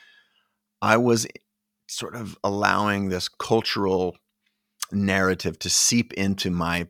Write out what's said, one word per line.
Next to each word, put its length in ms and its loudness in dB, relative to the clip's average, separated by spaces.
I 140 4
was 320 2
sort 280 -10
of 260 -12
allowing 680 2
this 180 -2
cultural 880 0
narrative 680 0
to 100 -6
seep 440 0
into 360 -2
my 400 -2